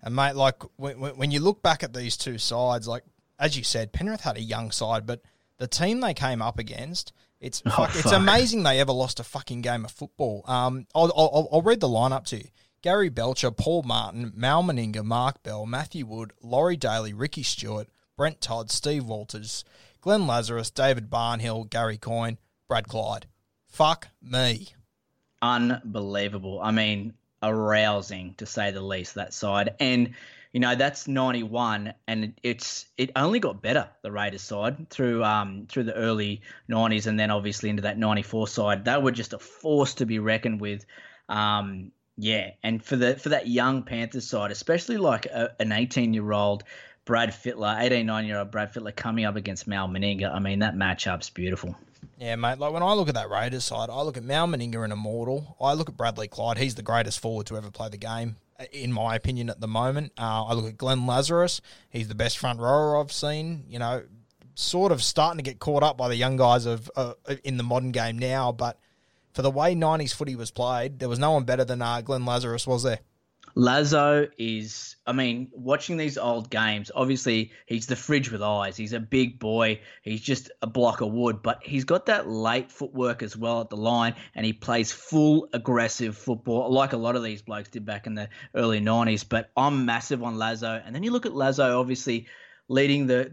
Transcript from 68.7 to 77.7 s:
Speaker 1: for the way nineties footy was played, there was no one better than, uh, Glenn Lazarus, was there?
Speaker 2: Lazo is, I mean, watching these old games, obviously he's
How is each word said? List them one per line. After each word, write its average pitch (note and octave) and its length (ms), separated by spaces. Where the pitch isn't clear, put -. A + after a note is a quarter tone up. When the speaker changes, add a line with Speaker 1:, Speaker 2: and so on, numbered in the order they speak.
Speaker 1:
for C3 80
the C3+ 80
way D3+ 240
nineties D#3 400
footy C3+ 220
was A#2 140
played, B2+ 480
there B2+ 120
was A#2+ 80
no D3+ 140
one C#3 120
better B2+ 200
than, B2 180
uh, A#2+ 180
Glenn B2+ 240
Lazarus, B2 420
was B2 160
there? A#2+ 180
Speaker 2:
Lazo D3 800
is, A2 600
I A#2+ 60
mean, B2+ 380
watching D3 460
these D3+ 220
old A#2 320
games, G#2+ 440
obviously B2 580
he's A2+ 220